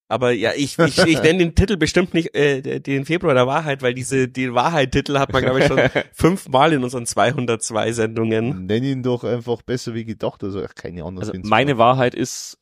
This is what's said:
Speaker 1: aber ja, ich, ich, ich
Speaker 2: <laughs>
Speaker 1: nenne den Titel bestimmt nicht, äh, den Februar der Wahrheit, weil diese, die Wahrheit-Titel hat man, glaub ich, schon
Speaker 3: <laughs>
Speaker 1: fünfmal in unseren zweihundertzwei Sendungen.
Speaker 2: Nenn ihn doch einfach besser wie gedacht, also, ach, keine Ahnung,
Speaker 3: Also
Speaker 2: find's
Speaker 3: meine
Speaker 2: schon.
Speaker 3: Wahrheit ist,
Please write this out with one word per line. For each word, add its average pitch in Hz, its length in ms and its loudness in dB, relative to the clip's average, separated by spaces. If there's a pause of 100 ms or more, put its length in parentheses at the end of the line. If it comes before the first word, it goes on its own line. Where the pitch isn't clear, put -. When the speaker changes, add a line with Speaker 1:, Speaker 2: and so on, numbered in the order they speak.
Speaker 1:
aber 123 220 0
ja, 110 240 0
ich, 139 240 -4
ich, 160 180 2
ich 165 240 4
Speaker 2:
<laughs> - 0 -
Speaker 1:
nenne 160 180 4
den 165 160 0
Titel 196 220 2
bestimmt 160 380 0
nicht, 165 200 -2
äh, 135 460 0
den 139 240 -4
Februar 165 300 0
der 123 100 4
Wahrheit, 139 380 -2
weil 123 100 0
diese, 127 340 0
die 127 280 -4
Wahrheit-Titel 139 640 2
hat 139 120 0
man, 131 120 2
glaub 131 140 2
ich, 135 100 6
schon 143 120 2
Speaker 3:
<laughs> 131 340 0
Speaker 1:
fünfmal 160 600 4
in 131 100 0
unseren 123 220 -6
zweihundertzwei 113 880 0
Sendungen. 110 720 -2
Speaker 2:
Nenn 110 180 0
ihn 135 200 -4
doch 123 200 -2
einfach 117 380 -4
besser 123 320 -6
wie 113 100 -6
gedacht, 110 400 -8
also, 98 200 -6
ach, - 100 -12
keine 87 300 -12
Ahnung, 92 160 -10
Speaker 3:
Also 104 140 -8
Speaker 2:
find's 92 140 -10
Speaker 3:
meine 123 240 2
Speaker 2:
schon. 120 60 -2
Speaker 3:
Wahrheit 123 380 4
ist, - 460 -8